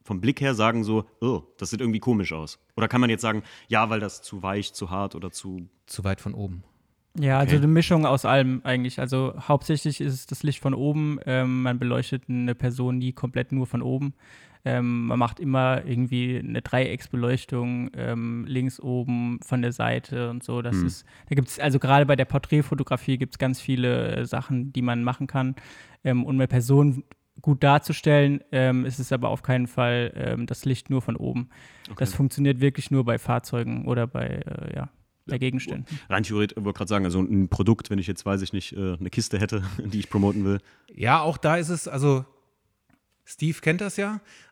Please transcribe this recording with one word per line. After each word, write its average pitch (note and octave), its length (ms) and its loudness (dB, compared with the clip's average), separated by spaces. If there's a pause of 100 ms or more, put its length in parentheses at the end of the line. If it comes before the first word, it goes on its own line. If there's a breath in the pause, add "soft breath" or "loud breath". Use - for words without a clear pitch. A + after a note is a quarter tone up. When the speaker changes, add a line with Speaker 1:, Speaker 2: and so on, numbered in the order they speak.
Speaker 1:
vom F#2+ 160 -6
Blick B2+ 220 0
her C3+ 140 0
sagen A2+ 280 2
so, G#2+ 220 0 (160)
"Oh, A2+ 220 0 (140)
das F#2 120 -6
sieht A2+ 120 -4
irgendwie A2 180 0
komisch G2+ 340 0
aus"? D#2 240 -10 (180)
Oder A2 120 0
kann B2 140 2
man A#2+ 100 4
jetzt A2 100 0
sagen, A2 220 0 (240 loud breath)
"Ja, A2+ 240 2
weil A2 80 0
das G2+ 240 -8
zu G2 180 -12
weich, G2 320 -4
zu F#2 160 -8
hart F#2+ 240 -4
oder E2+ 180 -10
zu" F#2 380 -12 (160)
Speaker 2:
Zu - 180 -12
weit F#2+ 160 -2
von - 140 -8
oben. F#2 300 -8 (560)
Speaker 3:
Ja, C3+ 180 2
also C#3 180 4
Speaker 1:
Okay. - 80 6
Speaker 3:
eine D3 80 6
Mischung D#3+ 360 6
aus C3 180 2
allem B2+ 380 4
eigentlich. B2+ 360 -2
Also C3 360 -2 (120)
hauptsächlich D3 540 0
ist C#3 120 -2
es B2+ 120 -8
das - 160 -10
Licht D3 180 -2
von C3+ 140 -2
oben, D3 540 0
ähm, B2+ 340 0
man B2 160 0
beleuchtet B2 500 -2
eine B2 280 -2
Person B2+ 420 -2
nie B2+ 160 -2
komplett B2+ 380 -4
nur C3 160 0
von B2 160 -4
oben. C3+ 320 -2 (520 loud breath)
Ähm, A#2+ 380 0
man A#2+ 140 0
macht A#2 200 0
immer C3 460 2
irgendwie B2 540 -2
eine A#2 240 -4
Dreiecksbeleuchtung, B2 1300 -2
ähm, A#2 520 -6
links B2+ 320 -2
oben, A#2+ 680 -2
von B2+ 160 0
der A#2+ 100 0
Seite A#2+ 600 -4
und B2 120 -10
so. A#2+ 200 -4
Das A2+ 140 0
Speaker 1:
Hm. F2 100 2
Speaker 3:
ist, - 180 -6 (240 loud breath)
da C#3+ 60 0
gibt's, C3+ 240 0
also C#3 180 2
gerade C#3 300 6
bei C#3+ 80 6
der C3 100 2
Porträtfotografie C#3 920 0
gibt's C3 180 -6
ganz C3 240 -2
viele, B2 540 0
äh, A#2+ 100 -4
Sachen, B2+ 480 -4
die B2+ 80 -2
man A#2+ 220 0
machen C3 240 -2
kann. C3 280 -2 (480 loud breath)
Ähm, B2 220 2
um C3+ 100 -2
eine C3 120 4
Person C3+ 560 6 (380)
gut C#3+ 220 4
darzustellen, C#3+ 800 4 (100)
ähm, B2+ 340 2
ist B2+ 140 -6
es B2+ 120 -4
aber B2 180 0
auf A#2+ 140 -4
keinen B2+ 240 2
Fall, A#2+ 480 0
ähm, A#2 320 -4
das - 180 -8
Licht C3 240 -2
nur C3+ 140 2
von A#2+ 120 -2
oben. B2 340 -2 (360 loud breath)
Speaker 1:
Okay. G2+ 140 -14
Speaker 3:
Das G2+ 160 0
funktioniert C#3 440 2
wirklich C#3 320 2
nur C3+ 140 4
bei A#2 140 0
Fahrzeugen A#2+ 680 -2
oder B2 220 0
bei, B2 200 -4
äh, - 480 -8
ja, - 140 -6 (380)
bei - 60 -4
Speaker 1:
Ja. B2+ 40 -2
Speaker 3:
Gegenständen. C3 640 -4 (100)
Speaker 1:
Rein G2 140 2
theoretisch, G#2 340 0
ich G#2 80 -6
wollte G2+ 140 -4
gerade F#2+ 100 -4
sagen, G2+ 160 2
also F2+ 160 2
ein F#2+ 280 2
Produkt, G#2+ 420 2
wenn G2 80 0
ich F#2 80 -4
jetzt, F#2+ 180 -8
weiß G2 160 0
ich F#2+ 100 -6
nicht, - 240 -8
äh, F#2+ 240 -4
eine F2+ 120 -6
Kiste A2+ 280 -2
hätte, G#2 220 -2
<laughs> F#2+ 240 -6
die G#2 140 -4
ich F#2+ 100 -6
promoten G2+ 340 2
will. G2 140 2 (340 soft breath)
Speaker 2:
Ja, C3+ 300 2
auch D3+ 160 -2
da D#3 200 2
ist D#3+ 120 -4
es, F3 180 -6
also C3+ 380 2 (1000)
Steve D#3 320 -4
kennt F3 220 0
das G3+ 160 -6
ja. G3+ 240 -4 (300 loud breath)